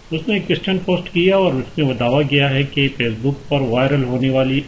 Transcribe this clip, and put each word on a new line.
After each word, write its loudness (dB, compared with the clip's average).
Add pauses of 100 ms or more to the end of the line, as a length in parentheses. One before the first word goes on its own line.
(120)
उसने -2
एक -4
क्वेश्चन -2
पोस्ट -2
किया 4
और 2
उसमें -2
वो 0
दावा 2
किया 2
है 0
कि 0 (120)
Facebook -2
पर 0
वायरल 2
होने 0
वाली 2